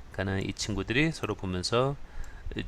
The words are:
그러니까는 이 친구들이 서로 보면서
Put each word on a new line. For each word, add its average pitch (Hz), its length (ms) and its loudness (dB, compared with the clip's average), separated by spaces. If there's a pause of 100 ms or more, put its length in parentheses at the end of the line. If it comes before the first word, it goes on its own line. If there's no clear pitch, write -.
(120)
그러니까는 98 360 0
이 - 40 -2
친구들이 113 600 2
서로 104 220 -2
보면서 107 600 2 (720)